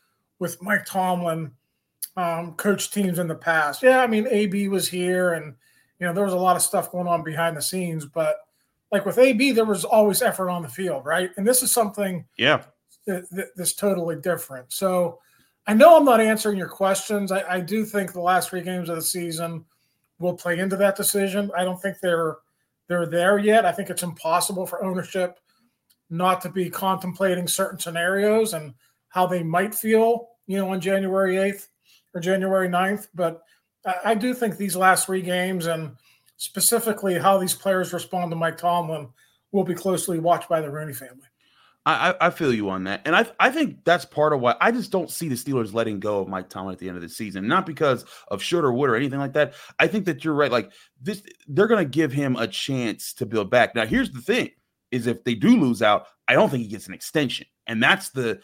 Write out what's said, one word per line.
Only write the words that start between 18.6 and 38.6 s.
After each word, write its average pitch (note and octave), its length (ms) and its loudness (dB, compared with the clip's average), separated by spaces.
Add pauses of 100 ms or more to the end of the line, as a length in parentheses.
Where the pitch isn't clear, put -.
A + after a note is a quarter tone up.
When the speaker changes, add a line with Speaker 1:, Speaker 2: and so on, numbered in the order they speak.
Speaker 1:
games F3+ 260 -6
of E3+ 80 -4
the D#3+ 60 -6
season E3 600 -6 (560)
will F3 140 -2
play F3 260 -4
into F#3+ 160 -2
that G3 200 2
decision. G3+ 600 -2
I F3+ 80 0
don't F#3 180 -6
think G3 180 -6
they're, E3 360 0 (500)
they're F3 200 -2
there F3 320 2
yet. G#3+ 280 4
I E3+ 60 2
think F#3+ 180 -6
it's F3 140 -6
impossible F3 600 -2
for F3 180 -8
ownership F3+ 560 -4 (720)
not F3+ 320 2
to F3+ 80 -10
be F3+ 200 -2
contemplating F#3 760 -2
certain F#3+ 320 -4
scenarios G3 720 0
and D3+ 220 -10 (340)
how F3+ 180 0
they F3 160 -2
might F3+ 320 0
feel, A3+ 540 2 (180)
you F#3+ 120 -4
know, F#3+ 120 -2
on F#3+ 100 -4
January F#3+ 580 0
eighth G3 320 -2 (440)
or F3 60 -6
January F#3+ 480 0
ninth. F#3+ 460 0
But E3 280 -4 (440)
I, F#3 80 -2 (100)
I A3 100 2
do B3 200 -2
think A3+ 220 -4
these F#3+ 200 -4
last F#3 300 4
three F#3+ 160 -4
games F3+ 440 -2
and D#3+ 300 -6 (400)
specifically G#3 840 0
how F#3+ 200 4
these F#3 160 -2
players F#3 380 -2
respond F3 380 -4
to E3 60 -6
Mike E3 220 -2
Tomlin D#3+ 500 -2 (420)